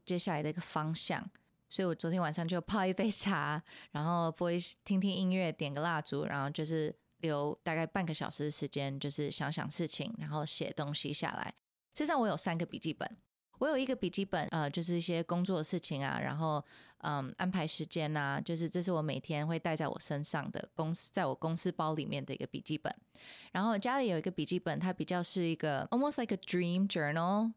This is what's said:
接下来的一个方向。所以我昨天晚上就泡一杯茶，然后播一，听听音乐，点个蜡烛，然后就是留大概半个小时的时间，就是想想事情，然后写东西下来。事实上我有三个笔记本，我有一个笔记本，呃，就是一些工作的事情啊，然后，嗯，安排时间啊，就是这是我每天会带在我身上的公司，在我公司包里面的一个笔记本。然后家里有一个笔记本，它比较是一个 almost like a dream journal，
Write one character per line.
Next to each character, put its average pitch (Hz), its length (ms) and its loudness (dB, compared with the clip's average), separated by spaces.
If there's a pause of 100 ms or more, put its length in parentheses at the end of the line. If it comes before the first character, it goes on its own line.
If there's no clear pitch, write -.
接 180 140 2
下 180 140 2
来 151 100 0
的 151 80 0
一 - 20 -2
个 170 80 -6
方 156 320 -2
向。 - 380 -2 (380)
所 - 140 -2
以 185 40 4
我 170 80 2
昨 165 160 -2
天 180 100 2
晚 160 100 2
上 165 160 -2
就 175 140 0
泡 196 240 0
一 185 80 4
杯 208 180 2
茶， 156 520 0 (300)
然 151 120 0
后 170 280 2
播 170 200 2
一， 175 60 2 (260)
听 196 160 2
听 196 100 4
音 185 220 2
乐， 185 180 2
点 147 220 -2
个 139 80 -2
蜡 160 220 0
烛， 147 240 -2
然 139 160 0
后 139 80 0
就 156 160 -2
是 156 280 0 (260)
留 147 420 0
大 165 120 0
概 165 120 2
半 185 180 -2
个 160 80 -2
小 - 160 -2
时 147 160 -2
的 151 60 0
时 147 180 -2
间， 139 320 -2
就 147 80 -2
是 143 220 0
想 139 200 0
想 160 200 0
事 170 160 0
情， - 320 -4
然 151 100 -6
后 147 160 -2
写 - 300 -2
东 147 200 -2
西 147 200 -2
下 - 160 0
来。 - 240 -4 (400)
事 302 100 0
实 - 20 0
上 294 140 4
我 226 80 4
有 165 80 2
三 170 220 0
个 175 80 0
笔 - 120 -6
记 160 140 -2
本， - 160 -4 (500)
我 262 80 2
有 302 120 4
一 262 80 2
个 262 100 0
笔 185 140 0
记 196 120 0
本， 170 260 0
呃， 156 200 0
就 165 140 -2
是 175 140 2
一 170 40 2
些 170 220 2
工 175 200 0
作 180 140 2
的 156 80 2
事 175 160 0
情 139 240 -2
啊， 135 180 0
然 139 140 -2
后， 156 260 0 (360)
嗯， 143 400 -4
安 180 120 0
排 180 160 0
时 160 200 -2
间 156 280 -2
啊， 143 240 0
就 156 160 -4
是 165 140 0
这 180 140 -2
是 180 100 0
我 160 80 2
每 156 180 0
天 151 300 -2
会 165 100 2
带 165 160 0
在 156 140 0
我 - 100 -4
身 147 240 -2
上 147 280 -2
的 - 240 -6
公 160 200 -2
司， - 160 -2
在 190 140 2
我 135 100 2
公 165 220 -2
司 170 160 0
包 160 220 0
里 151 100 0
面 143 180 -4
的 135 120 -6
一 - 20 -6
个 135 100 -4
笔 - 140 -6
记 - 160 -2
本。 - 180 -4 (560)
然 185 140 0
后 220 140 4
家 247 200 0
里 254 100 2
有 170 100 4
一 - 20 -2
个 185 100 0
笔 165 140 -2
记 175 140 2
本， 156 200 -2
它 180 140 0
比 160 140 -2
较 180 160 0
是 180 200 2
一 165 140 2
个 147 300 0
almost 277 340 2
like 226 140 0
a - 20 0
dream 180 500 2
journal， 180 720 2